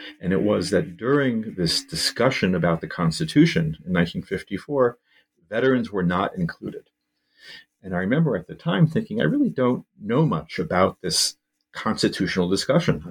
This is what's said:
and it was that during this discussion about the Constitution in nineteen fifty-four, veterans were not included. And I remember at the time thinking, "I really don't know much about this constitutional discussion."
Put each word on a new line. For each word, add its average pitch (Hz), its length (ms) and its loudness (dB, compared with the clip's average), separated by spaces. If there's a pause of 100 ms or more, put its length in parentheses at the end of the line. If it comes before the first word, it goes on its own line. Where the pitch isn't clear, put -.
(200)
and 92 120 -2
it 95 100 2
was 104 280 0
that 87 260 0
during 120 580 0
this 170 300 -2
discussion 120 680 0
about 85 260 0
the - 200 -10
Constitution 82 640 2 (200)
in 90 80 -6
nineteen 87 300 0
fifty-four, 120 760 -2 (500)
veterans 120 420 2
were 92 260 0
not 98 200 0
included. - 480 -8 (960)
And 95 120 -8
I 87 120 -2
remember 135 300 2
at 82 100 -8
the 82 80 -16
time 170 320 2
thinking, - 340 -4
"I - 140 2
really 285 280 0
don't 127 220 0 (160)
know 117 240 0
much 87 340 -4
about 92 420 0
this - 360 -2 (360)
constitutional - 760 -2
discussion." 131 460 2 (160)